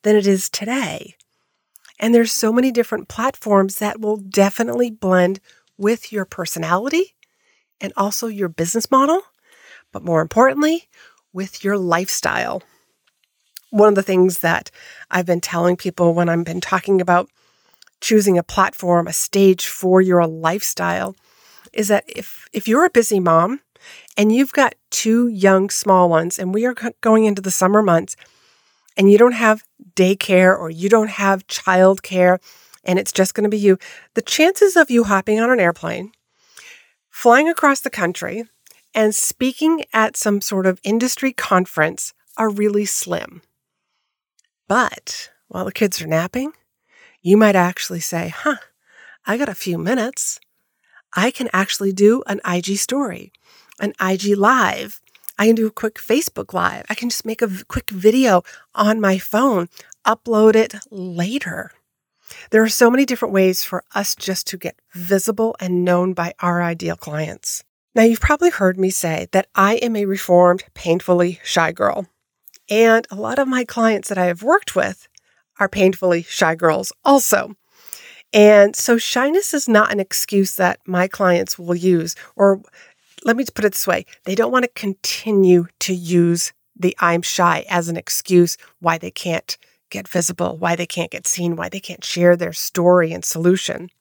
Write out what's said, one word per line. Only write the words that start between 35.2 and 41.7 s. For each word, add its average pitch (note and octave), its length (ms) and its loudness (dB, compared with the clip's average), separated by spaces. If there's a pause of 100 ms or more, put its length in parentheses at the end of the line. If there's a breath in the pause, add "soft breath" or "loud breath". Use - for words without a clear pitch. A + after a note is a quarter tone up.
on A#3 100 0
an B3+ 80 2
airplane, F3 540 -2 (960 soft breath)
flying B3+ 400 4
across D4 320 0
the C#4 100 -8
country, F3+ 540 -6 (500 soft breath)
and G#3+ 200 0
speaking D4+ 720 -2 (100)
at A3 220 0
some G3+ 260 -2
sort F#3+ 240 -4
of F#3 180 0
industry B3 480 -2
conference - 800 -4 (240)